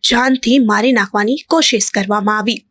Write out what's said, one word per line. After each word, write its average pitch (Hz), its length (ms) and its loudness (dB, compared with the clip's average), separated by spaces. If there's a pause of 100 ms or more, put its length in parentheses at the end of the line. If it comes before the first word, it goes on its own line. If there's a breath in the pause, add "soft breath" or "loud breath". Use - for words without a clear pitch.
(120)
જાનથી 254 480 2 (140)
મારી 233 260 2
નાખવાની 208 400 -2 (160)
કોશિશ 247 400 0
કરવામાં 208 460 -2
આવી. 208 180 -4 (120)